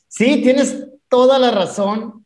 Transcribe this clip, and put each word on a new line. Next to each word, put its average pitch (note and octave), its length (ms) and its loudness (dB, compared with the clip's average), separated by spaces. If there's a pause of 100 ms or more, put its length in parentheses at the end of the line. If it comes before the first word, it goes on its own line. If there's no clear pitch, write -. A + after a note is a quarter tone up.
sí, A#3+ 340 0
tienes C4 460 0 (200)
toda B3+ 300 2
la B3 140 2
razón. G3+ 760 -6